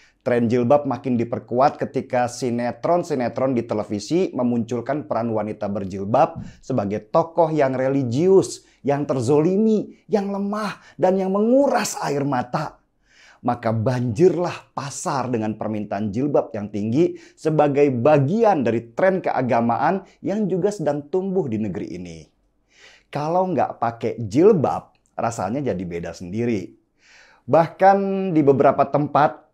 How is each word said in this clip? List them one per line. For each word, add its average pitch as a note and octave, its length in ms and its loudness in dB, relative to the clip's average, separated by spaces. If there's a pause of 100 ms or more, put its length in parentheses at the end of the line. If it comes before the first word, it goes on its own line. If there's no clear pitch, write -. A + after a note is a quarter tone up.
(200)
Tren A#2+ 320 0
jilbab B2 320 4
makin B2+ 320 -4
diperkuat A#2+ 640 0
ketika B2 480 -2
sinetron-sinetron C3 1300 -2
di A#2 80 -2
televisi G#2+ 720 -2
memunculkan A#2+ 720 -4
peran A2+ 240 -4
wanita G#2+ 320 -6
berjilbab G2+ 800 -2 (160)
sebagai G#2 480 -4
tokoh E3 400 2
yang D3 240 2
religius, C#3 960 2 (160)
yang C#3 240 0
terzolimi, D#3 880 2 (160)
yang G3 160 -2
lemah, G3+ 480 -6 (240)
dan F#3 160 4
yang F#3+ 160 0
menguras G#3+ 720 2
air C#3+ 240 -2
mata. C#3 560 -4 (560)
Maka A#2+ 320 -2
banjirlah B2 1040 0
pasar C3 560 -6
dengan G#2+ 240 -2
permintaan G#2+ 560 -4
jilbab C#3+ 400 0
yang G#2 160 -8
tinggi A#2 480 0 (160)
sebagai D3 560 2
bagian D3+ 720 4
dari A#2 320 -2
tren F#3 320 0
keagamaan B2+ 800 0 (160)
yang G#3+ 320 -2
juga F#3 160 0
sedang D3 400 -4
tumbuh F#3 400 -2
di G#2+ 80 -4
negeri G2+ 400 -6
ini. F2 220 -12 (880)
Kalau E3 480 -2
nggak - 240 -2
pakai A#2 400 -4
jilbab, A#2+ 720 2 (240)
rasanya A2+ 480 -4
jadi G2+ 160 -2
beda E2+ 320 -8
sendiri. G#2+ 640 -4 (720)
Bahkan F#3+ 880 2
di D#3 80 4
beberapa C3+ 400 4
tempat, D3 680 0